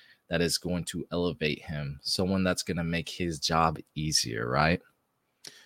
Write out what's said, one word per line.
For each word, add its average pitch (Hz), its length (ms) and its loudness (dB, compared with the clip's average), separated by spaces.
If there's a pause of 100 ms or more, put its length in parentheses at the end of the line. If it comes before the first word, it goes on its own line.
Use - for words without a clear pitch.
(300)
that 85 120 2
is 82 160 2
going 87 280 -4
to 82 260 -8
elevate 82 500 -2
him, 73 400 -6
someone 95 420 0
that's 90 200 2
gonna 85 200 -2
make 82 260 -2
his 82 300 -4
job 80 380 4 (180)
easier, 62 520 -2
right? 76 340 4 (840)